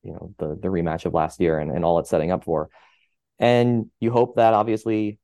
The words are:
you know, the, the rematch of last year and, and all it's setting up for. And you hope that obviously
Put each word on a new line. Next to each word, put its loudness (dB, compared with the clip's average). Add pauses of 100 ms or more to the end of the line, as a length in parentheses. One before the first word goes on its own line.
you -14
know, -16
the, -8
the -8
rematch -2
of -4
last -2
year 2
and, -4
and -2
all 2
it's -2
setting 0
up -2
for. -4 (680)
And 2 (100)
you 0
hope 0
that 4
obviously 0